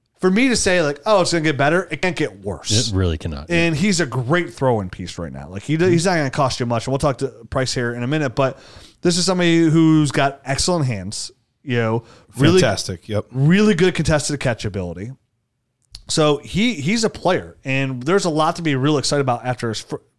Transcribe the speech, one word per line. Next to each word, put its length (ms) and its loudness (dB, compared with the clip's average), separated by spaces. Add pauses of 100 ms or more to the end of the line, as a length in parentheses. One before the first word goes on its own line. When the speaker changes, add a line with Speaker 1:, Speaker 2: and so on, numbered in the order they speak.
(220)
Speaker 1:
for 100 4
me 160 4
to 80 2
say, 260 2
like, 240 -2
"Oh, 160 4
it's 120 0
gonna 100 0
get 140 0
better," 340 2
it 100 -8
can't 140 -2
get 240 -4
worse. 320 -6
Speaker 2:
It 240 0
really 220 0
cannot. 320 -8
Speaker 1:
And 260 0
he's 240 0
a 60 0
great 480 -2
throwing 360 0
piece 280 -12
right 160 -8
now. 160 -14
Like, 140 -12
he, 120 -2
he's 300 2
not 100 2
gonna 160 0
cost 300 -2
you 40 -2
much. 220 -2
And 60 -2
we'll 60 -2
talk 180 0
to 100 -4 (220)
Price 240 -2
here 200 -2
in 80 -8
a 60 -4
minute, 260 -2
but 240 0 (440)
this 160 2
is 80 -2
somebody 440 4
who's 420 4
got 340 0
excellent 400 -2
hands, 460 -6 (320)
you 140 -2
know, 260 0 (340)
really 240 6
Speaker 3:
Fantastic, 480 -2
yep. 220 -2
Speaker 1:
really 440 4
good 180 2
contested 460 -2
catch 260 -4
ability. 460 -8 (960)
So 300 2
he, 380 0
he's 280 -2
a 60 2
player, 540 -2
and 380 -2
there's 240 0
a 40 0
lot 260 0
to 60 -10
be 140 0
real 220 2
excited 240 0
about 240 -2
after 240 -4
his 120 -6
fr-, 140 -10 (240)